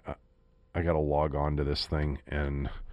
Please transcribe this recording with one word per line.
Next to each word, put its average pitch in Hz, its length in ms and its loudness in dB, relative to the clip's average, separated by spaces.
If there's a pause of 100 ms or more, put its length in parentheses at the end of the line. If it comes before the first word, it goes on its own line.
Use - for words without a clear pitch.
I, 71 80 -8 (580)
I 90 100 0
gotta 80 160 4
log 73 360 2
on 73 220 2
to 73 60 0
this 71 220 0
thing 73 420 0
and 71 420 -2 (240)